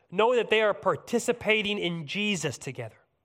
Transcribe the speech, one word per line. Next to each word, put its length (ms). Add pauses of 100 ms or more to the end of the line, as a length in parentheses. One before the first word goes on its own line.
(100)
knowing 280
that 100
they 140
are 100
participating 1080
in 280
Jesus 500
together. 400 (280)